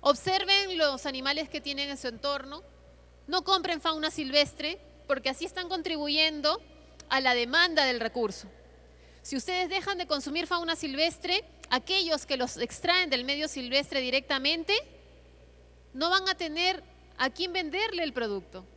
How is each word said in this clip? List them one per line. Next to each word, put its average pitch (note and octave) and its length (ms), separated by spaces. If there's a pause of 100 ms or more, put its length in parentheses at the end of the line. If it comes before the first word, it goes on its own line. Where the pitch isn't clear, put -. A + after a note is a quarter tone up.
Observen F#4+ 760
los C#4+ 280
animales C#4 440
que D4 120
tienen C#4+ 280
en C#4 80
su C4+ 100
entorno. C#4 540 (680)
No F4+ 160
compren F4+ 380
fauna D#4 300
silvestre, D4 680 (280)
porque C4+ 220
así C4+ 160
están F4 220
contribuyendo D#4 960 (480)
a C4+ 120
la B3+ 120
demanda D4+ 520
del B3 140
recurso. A3+ 480 (760)
Si - 120
ustedes F4+ 320
dejan F#4+ 300
de F4 80
consumir D4+ 400
fauna E4+ 300
silvestre, D#4+ 680 (280)
aquellos E4 560
que C#4 100
los B3+ 200
extraen F4 520
del B3 160
medio C#4+ 220
silvestre C4+ 540
directamente C#4 760 (1160)
no D#4 180
van F#4+ 180
a F#4 60
tener F4 480 (340)
a B3+ 140
quién F4+ 200
venderle F4+ 520
el C#4+ 100
producto. G3 500 (140)